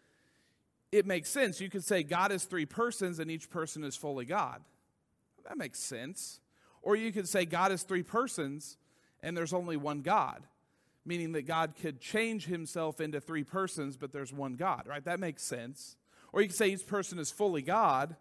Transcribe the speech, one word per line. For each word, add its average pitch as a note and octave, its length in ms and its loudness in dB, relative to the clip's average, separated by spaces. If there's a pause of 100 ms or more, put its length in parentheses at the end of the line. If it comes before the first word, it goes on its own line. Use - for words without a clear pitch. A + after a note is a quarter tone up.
(920)
it G3+ 120 8
makes F3+ 240 0
sense. B3 300 2
You F#3 100 -4
could F#3 140 -4
say F#3 200 4
God F3 280 4
is F#3 140 0
three E3 200 -2
persons F#3+ 540 0
and D#3+ 100 -2
each D#3+ 200 -6
person D#3 340 -4
is C#3 140 -6
fully C#3 260 -4
God. D3 380 -2 (840)
That D#4+ 120 -8
makes D#3 220 -6
sense. - 600 -8 (420)
Or G#3 140 6
you A3 160 0
could F#3 160 -2
say F#3 160 2
God F3 300 4
is F3 100 -2
three F#3 200 0
persons D#3 720 -2 (440)
and E3+ 140 -4
there's E3 180 0
only F3 220 0
one D3 260 -2
God, E3 420 2 (640)
meaning E3 280 -2
that D3+ 100 0
God D#3+ 320 0
could D3+ 240 -4
change A3 460 0
himself E3 560 -2
into D3+ 180 -2
three D3+ 240 -4
persons, D#3 540 -2
but C3+ 160 -8
there's C#3 180 -8
one C3+ 240 -4
God, D#3 320 -2
right? C#3+ 160 -8
That F3 160 -2
makes E3+ 240 -4
sense. - 540 -8 (360)
Or G3+ 80 6
you G#3+ 60 6
could E3+ 80 -6
say G#3 140 6
each F#3+ 180 -2
person F#3+ 320 -2
is D3 100 -2
fully F#3 320 2
God D#3+ 600 4